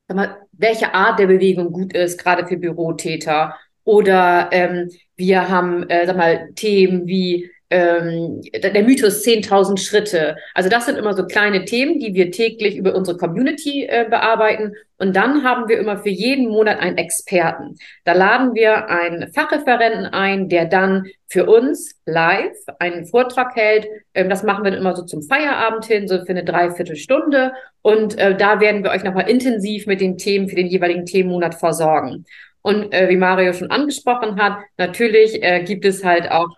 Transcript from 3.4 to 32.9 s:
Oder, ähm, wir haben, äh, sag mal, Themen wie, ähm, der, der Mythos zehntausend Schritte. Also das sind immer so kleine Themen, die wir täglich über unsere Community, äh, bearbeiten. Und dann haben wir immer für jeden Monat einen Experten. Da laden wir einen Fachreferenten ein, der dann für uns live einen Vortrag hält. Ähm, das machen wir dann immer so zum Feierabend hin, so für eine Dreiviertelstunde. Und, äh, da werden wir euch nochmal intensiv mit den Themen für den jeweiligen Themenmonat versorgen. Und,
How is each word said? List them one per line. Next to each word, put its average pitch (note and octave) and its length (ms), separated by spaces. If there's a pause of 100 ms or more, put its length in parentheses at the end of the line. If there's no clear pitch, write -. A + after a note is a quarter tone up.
Oder, F#3 680
ähm, F3+ 400 (240)
wir F#3 340
haben, F3+ 400
äh, F3 160
sag F3+ 100
mal, E3 380
Themen F#3 540
wie, F3+ 420 (220)
ähm, E3+ 720 (120)
der, F#3+ 180
der G#3 120
Mythos A#3 400
zehntausend G3 560
Schritte. F3 560 (180)
Also F3+ 160
das A#3 160
sind F#3+ 140
immer G#3 140
so F#3 120
kleine G3 400
Themen, C#4+ 340
die A3 140
wir F3+ 160
täglich A3 460
über F#3+ 180
unsere F3+ 240
Community, C#4 680
äh, A#3 220
bearbeiten. G#3+ 680 (260)
Und F#3+ 160
dann B3+ 280
haben A#3+ 240
wir A3+ 120
immer G3+ 180
für G#3 120
jeden A#3 400
Monat G#3+ 300
einen F3 180
Experten. - 800 (280)
Da E3+ 100
laden A3+ 400
wir G#3+ 360
einen E3+ 440
Fachreferenten A#3+ 720
ein, G3 420
der E3+ 180
dann F#3+ 420 (200)
für - 200
uns A#3 580
live E3+ 520 (200)
einen F3 280
Vortrag B3 500
hält. G#3+ 320 (260)
Ähm, F#3 160
das G3 140
machen G#3 200
wir G3 80
dann - 100
immer F3+ 140
so F3 100
zum D#3 180
Feierabend A3+ 640
hin, G#3 220
so F#3 120
für F3+ 120
eine F3+ 120
Dreiviertelstunde. F3 1120 (280)
Und, G#3+ 380
äh, G3 180
da G3+ 220
werden G#3 240
wir F#3+ 80
euch F#3+ 120
nochmal F#3+ 240
intensiv G#3+ 600
mit G3 140
den F#3 180
Themen G3 300
für F#3 60
den F3+ 120
jeweiligen F3 400
Themenmonat F3+ 480
versorgen. D#3 720 (380)
Und, G#3 300